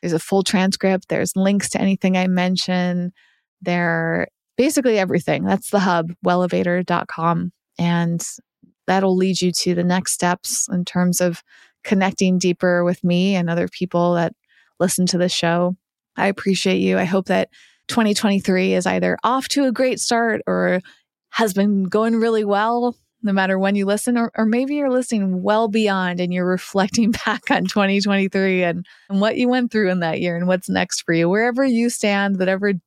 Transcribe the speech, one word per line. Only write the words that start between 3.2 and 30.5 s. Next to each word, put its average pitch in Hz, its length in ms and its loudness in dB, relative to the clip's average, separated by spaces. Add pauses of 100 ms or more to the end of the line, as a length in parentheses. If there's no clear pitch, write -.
They're 170 680 -2 (300)
basically 254 420 2
everything. 175 460 -2
That's 190 240 -2
the 202 100 2
hub, 170 320 0 (140)
wellevatr 180 600 0
dot - 220 -2
com. 170 440 -2 (280)
And 170 420 0 (640)
that'll 190 300 2
lead 185 260 0
you 180 120 0
to 180 200 -2
the 175 120 0
next 185 260 0
steps - 580 -2
in 180 140 -2
terms 180 380 0
of 175 200 0 (440)
connecting 185 520 2
deeper 175 460 0
with 175 200 -2
me 185 320 2
and 175 140 -2
other 175 200 -2
people 175 460 0
that 170 180 -2 (460)
listen 180 260 0
to 175 120 -2
the 175 120 2
show. 175 460 0 (420)
I 196 100 0
appreciate 190 520 0
you. 185 180 2
I 190 80 0
hope 185 220 -2
that 190 220 0 (380)
twenty 214 260 2
twenty-three 190 600 0
is 180 120 0
either 180 380 0
off 262 260 -2
to 285 160 0
a 262 60 2
great 254 280 -2
start 233 480 0
or 180 340 0 (480)
has 220 240 0
been 196 300 2
going 220 320 0
really 220 280 2
well, 233 520 0 (260)
no 208 100 -2
matter 190 260 2
when 196 180 2
you 196 100 0
listen, 208 320 0
or, 233 180 0
or 220 100 2
maybe 254 300 0
you're 285 140 0
listening 202 520 0
well 214 260 2
beyond 190 520 0
and 180 140 -2
you're 180 120 0
reflecting 190 680 0
<laughs> - 140 -4
back 220 240 -4
on 190 160 0
twenty 196 360 0
twenty-three 190 640 0
and, 175 220 -2 (240)
and 196 120 0
what 214 160 2
you 247 100 2
went 247 240 0
through 214 180 2
in 180 100 0
that 160 220 -2
year 175 140 -2
and 175 120 -2
what's 185 220 0